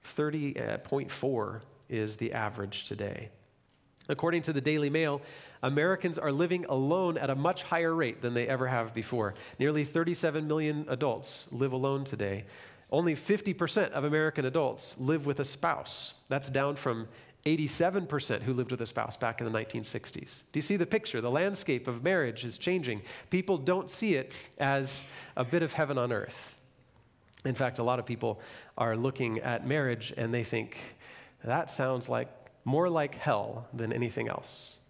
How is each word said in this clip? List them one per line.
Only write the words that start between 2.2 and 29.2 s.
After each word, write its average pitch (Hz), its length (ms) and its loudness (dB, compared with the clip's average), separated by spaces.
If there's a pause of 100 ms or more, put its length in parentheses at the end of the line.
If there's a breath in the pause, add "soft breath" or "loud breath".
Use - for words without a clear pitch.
average 104 540 -4
today. 104 440 -6 (800)
According 165 340 2
to 160 100 -2
the 139 80 0
Daily 147 280 2
Mail, 147 320 2 (420 loud breath)
Americans 160 540 2
are 147 140 0
living 175 340 2
alone 156 520 2
at 135 120 0
a 135 60 2
much 160 280 2
higher 165 300 2
rate 143 280 0
than 120 120 0
they 120 140 2
ever 131 200 2
have 117 260 2
before. 110 420 0 (240 loud breath)
Nearly 151 260 4
thirty-seven 160 600 2
million 151 420 2
adults 127 640 -2
live 127 200 2
alone 139 320 0
today. 101 420 -4 (440 loud breath)
Only 160 260 4
fifty 202 380 2
percent 175 400 2
of 139 120 0
American 151 400 2
adults 131 520 0
live 143 280 2
with 139 140 0
a 139 60 2
spouse. - 680 -2 (160)
That's 139 200 0
down 139 260 2
from 113 320 -2 (380 loud breath)
eighty-seven 165 600 2
percent 135 380 -2
who 131 100 0
lived 123 180 0
with 123 100 -2
a 113 40 -4
spouse 113 300 -4
back 117 240 -2
in 117 60 -2
the 113 60 -2
nineteen 113 320 -2
sixties. - 680 -8
Do - 60 0
you 151 40 0
see 202 140 2
the 175 100 4
picture? 190 360 0
The 120 100 0
landscape 160 560 0
of 120 160 -4
marriage 143 400 2
is 117 140 -6
changing. 127 460 0 (260 loud breath)
People 185 280 2
don't 170 320 0
see 214 260 2
it 131 180 -2 (240 loud breath)
as 139 460 2 (340 loud breath)
a 127 80 2
bit 165 180 2
of 151 80 -2
heaven 143 260 2
on 123 140 2
earth. - 420 -6 (920)
In 131 100 0
fact, 127 240 0
a 120 40 2
lot 123 160 2
of 113 60 -4
people 113 360 -2 (360 loud breath)
are 117 200 2
looking 120 420 0